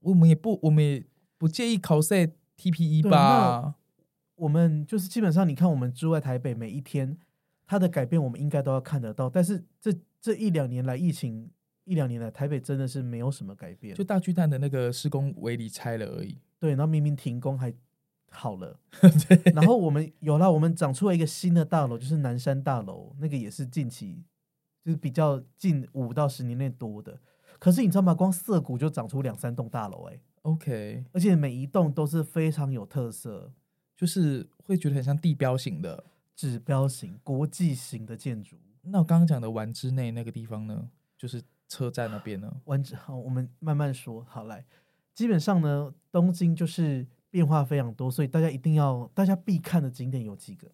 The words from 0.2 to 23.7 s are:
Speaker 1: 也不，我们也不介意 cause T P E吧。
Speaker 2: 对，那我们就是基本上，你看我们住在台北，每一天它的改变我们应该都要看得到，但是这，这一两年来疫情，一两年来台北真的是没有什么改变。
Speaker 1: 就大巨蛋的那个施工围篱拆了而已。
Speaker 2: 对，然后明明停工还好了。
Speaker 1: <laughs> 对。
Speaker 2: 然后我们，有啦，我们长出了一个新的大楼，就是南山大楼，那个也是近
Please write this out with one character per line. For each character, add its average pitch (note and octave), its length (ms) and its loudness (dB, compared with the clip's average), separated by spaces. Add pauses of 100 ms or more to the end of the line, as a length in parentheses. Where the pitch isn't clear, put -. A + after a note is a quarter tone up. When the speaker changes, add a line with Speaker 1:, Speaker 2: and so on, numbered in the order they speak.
Speaker 1:
也 D#3+ 60 10
不， G#3 260 -2
我 D#3+ 80 4
们 D3+ 140 6
也 C#3 200 0 (360)
不 D#3+ 80 2
介 A#3 200 0
意 A3+ 120 2
cause D#3+ 520 2 (240)
T - 140 -2
P D#3 300 2
E - 20 4
吧。 F3 80 2
Speaker 2:
对， D#3+ 80 8
那 C3 580 4 (600)
我 D#3+ 120 -4
们 D#3 380 2
就 G#3+ 140 -2
是 F#3 80 -4
基 A#3 120 -4
本 F#3 140 2
上， F3+ 160 4
你 C#3 60 -2
看 E3 120 4
我 E3 80 4
们 B2 160 -2
住 D#3+ 220 -2
在 D#3 80 0
台 C3 160 -2
北， B2 160 -4
每 A2+ 160 -8
一 B2+ 100 -8
天 C3+ 380 -4 (480)
它 G3+ 140 0
的 F3+ 100 4
改 D3+ 160 -2
变 D#3 180 2
我 B2+ 60 -2
们 A#2 100 -8
应 D3 80 -2
该 D3 140 0
都 C3+ 100 0
要 C3 80 0
看 C3 220 -4
得 A2+ 100 -6
到， B2+ 160 -2
但 F3 160 2
是 F#3+ 220 -2 (160)
这， A3 100 -2 (300)
这 A3 140 -2
一 G#3+ 160 0
两 C#3+ 180 0
年 B2+ 160 -4
来 B2+ 100 -2
疫 E3+ 160 0
情， A2+ 380 -6 (360)
一 F#3 100 -2
两 D3 120 0
年 A#2 140 -4
来 A2+ 80 -6
台 C#3 180 -6
北 C#3+ 120 -2
真 C#3 180 -4
的 C3+ 100 -2
是 C3 140 -6
没 A#2+ 160 -6
有 B2 140 -2
什 - 120 -8
么 G2 120 -12
改 F2+ 180 -16
变。 G2+ 220 -16
Speaker 1:
就 G3+ 80 -4
大 F#3+ 160 0
巨 F#3 120 -2
蛋 E3+ 160 2
的 C#3 120 2
那 C#3 100 0
个 B2 240 0
施 C#3+ 160 -4
工 C#3 280 -2
围 A#2 180 -4
篱 A#2 120 -8
拆 A#2 300 -6
了 G#2+ 80 -6
而 - 180 -10
已。 - 140 -12 (220)
Speaker 2:
对， D#3+ 100 0
然 C#3 120 0
后 D3+ 40 2
明 D#3 160 2
明 D3 140 0
停 B2 240 -6
工 C3 180 -4
还 B2+ 160 -6 (560)
好 G#2+ 280 -10
了。 F2 220 -16 (220)
Speaker 1:
<laughs> - 0 - (260)
对。 F3+ 260 8
Speaker 2:
然 D#3+ 120 6
后 A#3 100 8
我 F#3 140 2
们， D3+ 180 0 (120)
有 D3+ 180 0
啦， F#3 140 6
我 D#3 80 4
们 E3 160 2
长 C#3+ 180 -2
出 F#3+ 140 0
了 F3+ 80 2
一 - 20 2
个 E3 80 2
新 - 260 -2
的 E3+ 140 4
大 D#3 220 0
楼， A#2 100 -4
就 B2+ 80 -10
是 D#3 120 -2
南 B2+ 200 -2
山 C3+ 240 -2
大 C3 220 -2
楼， F#2+ 360 -14
那 D#3 80 -4
个 C#3+ 80 -4
也 A2+ 140 -6
是 C3 160 -8
近 B2 240 -4